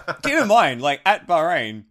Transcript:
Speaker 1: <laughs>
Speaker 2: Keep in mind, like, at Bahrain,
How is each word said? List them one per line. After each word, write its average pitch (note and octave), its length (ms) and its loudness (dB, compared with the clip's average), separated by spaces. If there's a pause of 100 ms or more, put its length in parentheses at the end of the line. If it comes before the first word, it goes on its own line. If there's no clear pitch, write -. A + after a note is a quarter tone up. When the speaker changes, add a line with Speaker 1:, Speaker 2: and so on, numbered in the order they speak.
(180)
Speaker 1:
<laughs> - 60 -16
Speaker 2:
Keep C#4 100 -4
in D4 140 0
mind, D#3+ 340 2
like, C#3+ 240 -2
at G3 220 0
Bahrain, D3+ 640 -2